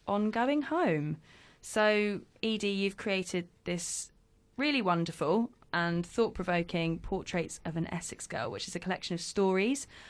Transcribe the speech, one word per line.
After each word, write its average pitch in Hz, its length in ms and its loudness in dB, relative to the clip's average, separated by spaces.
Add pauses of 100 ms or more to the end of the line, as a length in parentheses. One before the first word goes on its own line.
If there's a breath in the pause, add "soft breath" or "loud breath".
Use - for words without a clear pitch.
on 208 240 2
going 262 320 2
home. 160 540 0 (440 soft breath)
So, 208 600 2 (200)
Edie, 220 280 0
you've 196 280 0
created 185 500 -2 (180)
this - 460 -4 (460)
really 277 240 2
wonderful 170 720 2 (200)
and 170 320 2
thought-provoking 170 960 0
Portraits - 640 -4
of 165 120 -4
an 165 160 0
Essex - 320 -6
Girl, - 240 -4
which - 180 -8
is - 80 -6
a 175 40 -4
collection 180 340 -4
of 170 80 -4
stories 196 640 2 (240 loud breath)